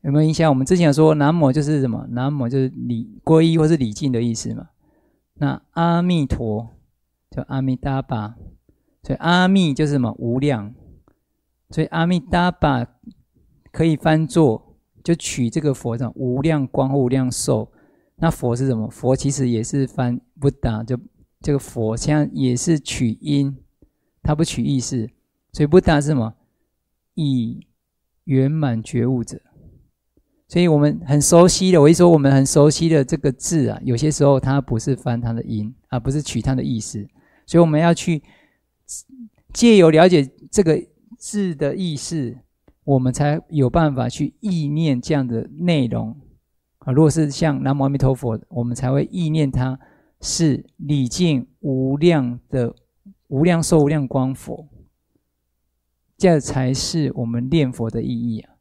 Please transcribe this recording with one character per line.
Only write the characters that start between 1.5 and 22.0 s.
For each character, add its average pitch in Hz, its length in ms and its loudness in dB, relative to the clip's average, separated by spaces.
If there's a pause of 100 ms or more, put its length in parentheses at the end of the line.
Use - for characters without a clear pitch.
就 151 100 0
是 147 200 0
什 127 80 0
么 - 180 -8
？“南 127 240 -4
无” 131 160 -4
就 135 80 -2
是 131 120 0
礼， 120 540 -8
皈 160 200 4
依 165 160 2
或 156 100 2
是 165 80 2
礼 120 160 -2
敬 135 180 -4
的 120 120 -2
意 120 100 -2
思 113 220 -8
嘛。 - 140 -14 (760)
那 135 280 -4
阿 170 320 0
弥 170 240 0
陀 113 420 -6 (640)
叫 - 180 -10
阿 135 140 -4
弥 131 120 -2
达 135 280 -6
巴， 110 340 -8 (640)
所 - 140 -4
以 - 40 -14
阿 180 280 2
弥 185 240 2
就 151 140 0
是 143 60 -2
什 143 60 0
么？ 120 200 -2
无 120 200 -4
量。 123 360 -4 (960)
所 160 120 -4
以 - 40 -2
阿 165 180 -2
弥 175 160 0
达 175 300 0
巴 135 360 -2 (840)
可 - 140 -4
以 160 100 2
翻 160 300 0
作， 143 500 0 (260)
就 170 120 0
取 - 340 -4
这 135 100 -4
个 147 140 -2
佛 117 240 -6
叫 117 180 -6
无 127 280 -4
量 143 240 0
光 - 240 -2
或 139 80 0
无 127 100 2
量 127 240 0
寿。 120 400 -4 (440)
那 160 140 0
佛 123 240 -2
是 131 120 -2
什 127 100 0
么？ 110 140 -4
佛 131 260 0
其 139 140 -2
实 131 180 -2
也 117 160 -2
是 139 220 -2
翻 123 340 -4 (180)
Buddha， 120 460 -2
就 123 160 -4 (400)
这 147 140 -2
个 139 40 0
佛 113 380 -4
现 147 180 -2